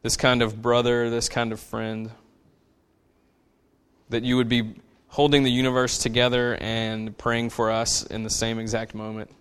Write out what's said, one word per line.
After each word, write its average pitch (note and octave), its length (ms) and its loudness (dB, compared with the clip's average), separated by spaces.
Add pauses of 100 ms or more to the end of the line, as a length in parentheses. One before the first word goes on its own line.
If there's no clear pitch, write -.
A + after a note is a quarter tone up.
this - 160 -2
kind B2 240 4
of G#2+ 180 0
brother, A#2+ 480 2
this A#2 220 -2
kind A#2 200 -2
of G#2+ 80 -8
friend, A2 520 -8 (2000)
that A#2 120 -2
you B2 140 2
would A#2+ 140 2
be A2 240 0 (340)
holding C#3+ 360 4
the B2+ 60 4
universe B2+ 460 2
together B2 640 2
and A2 560 -4
praying A#2 320 0
for A2+ 220 0
us A2+ 340 0
in A2 180 -8
the A2 80 -6
same A2+ 280 -2
exact A2+ 360 -6
moment G#2+ 360 -10 (100)